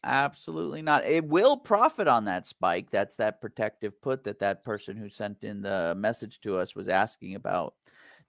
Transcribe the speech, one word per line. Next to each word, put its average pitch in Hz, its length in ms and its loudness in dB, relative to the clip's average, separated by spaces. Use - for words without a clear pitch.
Absolutely 147 760 -2
not. 151 240 4
It 160 220 2
will 208 300 6
profit 233 500 2
on 117 200 6
that 92 200 -2
spike. 90 420 0
That's 101 280 -2
that 107 240 -2
protective 107 600 -6
put 131 240 -4
that - 140 -6
that 98 260 -2
person 104 320 -8
who 107 120 -12
sent 104 360 -10
in 104 160 -8
the 95 360 -2
message 107 460 -4
to 98 140 -2
us 92 200 -2
was 98 120 -8
asking 95 460 0
about. 90 400 -4